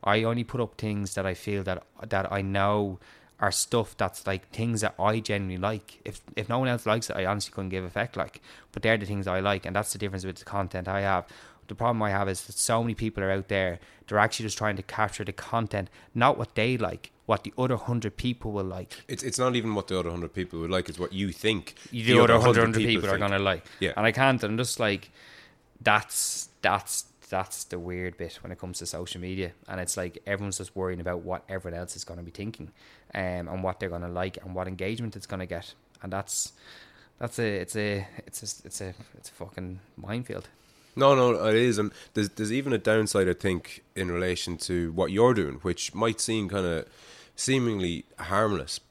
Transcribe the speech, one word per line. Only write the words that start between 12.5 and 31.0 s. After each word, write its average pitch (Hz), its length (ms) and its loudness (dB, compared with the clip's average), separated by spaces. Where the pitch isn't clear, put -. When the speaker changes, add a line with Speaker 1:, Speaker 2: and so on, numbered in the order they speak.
Speaker 1:
so 117 260 2
many 117 120 0
people 107 300 -2
are 95 60 2
out 95 180 -2
there, 95 320 0
they're 104 120 2
actually 110 280 4
just 104 120 -6
trying 107 180 0
to 95 60 -6
capture - 420 -2
the 95 80 -6
content, 107 580 -2
not 123 240 4
what - 160 -6
they 120 220 2
like, 85 340 -4
what 107 180 4
the 98 140 -8
other 127 180 2
hundred 113 400 -2
people 120 360 -4
will 101 120 -2
like. 92 440 -8
Speaker 2:
It's, 127 140 -6
it's 123 160 -4
not 127 180 2
even 110 180 0
what 98 140 -2
the 95 100 0
other 85 120 0
hundred 85 220 -6
people 87 280 -4
would 82 100 -4
like, 92 180 0
it's 80 100 -12
what 90 140 -4
you 95 180 -2
think 104 440 -2
Speaker 1:
The 120 120 -6
Speaker 2:
the 117 120 6
Speaker 1:
other 117 200 10
Speaker 2:
other 113 60 8
Speaker 1:
hundred 117 200 8
Speaker 2:
hundred 113 180 4
Speaker 1:
people 113 240 4
Speaker 2:
people 98 60 0
Speaker 1:
are 98 100 2
Speaker 2:
think. 101 120 2
Speaker 1:
gonna 98 120 2
like. 95 220 2
Speaker 2:
Yeah. 87 160 0
Speaker 1:
And 104 100 2
I 113 60 4
can't, 131 300 4
I'm 107 140 -2
just 120 240 -2
like, 101 300 0
that's, - 680 2
that's, - 420 0
that's - 360 -6
the - 140 -8
weird 90 380 -6
bit 85 260 -10
when 92 80 -14
it 90 80 -12
comes 90 200 -10
to 90 80 -10
social 87 340 -8
media. 92 320 -6
And 95 100 -8
it's 90 200 -4
like, 90 280 -6
everyone's 101 300 -4
just - 180 -10
worrying 92 260 -2